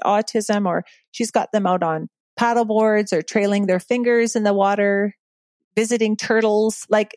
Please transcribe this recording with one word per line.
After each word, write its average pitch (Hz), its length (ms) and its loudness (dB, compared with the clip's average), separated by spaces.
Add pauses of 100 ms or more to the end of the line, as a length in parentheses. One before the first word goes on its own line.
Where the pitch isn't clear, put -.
autism, 208 600 0
or 175 180 -2 (280)
she's 233 180 -4
got - 220 -2
them 202 140 0
out 180 160 0
on 160 260 -2 (280)
paddle 233 300 0
boards 214 480 0
or 160 80 0
trailing 202 440 0
their 185 140 0
fingers 240 560 0
in 214 60 0
the 208 100 2
water, 202 640 0 (600)
visiting 220 420 0
turtles, 220 760 0
like, 214 260 0